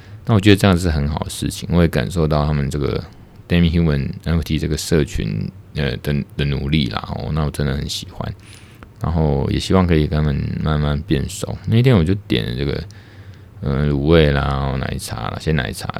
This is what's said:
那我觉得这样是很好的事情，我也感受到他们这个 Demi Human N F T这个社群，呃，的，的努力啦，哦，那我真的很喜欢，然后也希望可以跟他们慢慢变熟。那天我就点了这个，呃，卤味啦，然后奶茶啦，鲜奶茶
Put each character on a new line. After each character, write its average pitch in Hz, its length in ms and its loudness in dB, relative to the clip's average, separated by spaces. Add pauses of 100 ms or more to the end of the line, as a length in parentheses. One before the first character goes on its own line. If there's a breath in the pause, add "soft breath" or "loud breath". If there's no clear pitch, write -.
(240 loud breath)
那 117 100 2
我 101 60 4
觉 104 100 6
得 98 60 8
这 101 100 4
样 92 100 6
是 87 140 0
很 73 180 0
好 80 120 -2
的 - 100 -8
事 - 180 -4
情， - 240 -8
我 87 100 6
也 82 40 6
感 67 240 0
受 85 160 0
到 76 180 2
他 76 80 0
们 71 160 0
这 69 80 -4
个 71 260 -2 (460)
Demi 87 220 4
Human 76 400 2 (140)
N 82 100 0
F 80 80 2
T 78 160 -2
这 80 80 -4
个 76 100 -2
社 78 280 0
群， 50 440 -4 (260)
呃， 67 240 -2
的， - 140 -4 (240)
的 73 80 -2
努 69 240 -2
力 73 200 2
啦， - 260 -6
哦， - 180 -6
那 78 120 0
我 73 60 -2
真 76 140 -4
的 69 120 -2
很 67 120 -4
喜 - 220 -10
欢， - 240 -8 (640 loud breath)
然 80 120 -2
后 73 380 0
也 76 100 0
希 - 140 0
望 92 120 4
可 87 80 2
以 76 140 4
跟 76 100 0
他 78 60 2
们 73 360 -2
慢 76 200 0
慢 73 220 0
变 69 260 -2
熟。 - 280 -8 (120)
那 113 120 4
天 123 160 6
我 90 60 6
就 87 120 2 (120)
点 57 200 0
了 60 100 -6
这 69 80 -2
个， 73 200 -4 (760 loud breath)
呃， 69 260 0
卤 71 100 2
味 76 360 6
啦， 69 100 0
然 69 180 -2
后 67 160 -4
奶 65 220 -6
茶 - 300 -8
啦， - 120 -8
鲜 80 140 0
奶 60 180 -2
茶 - 280 -10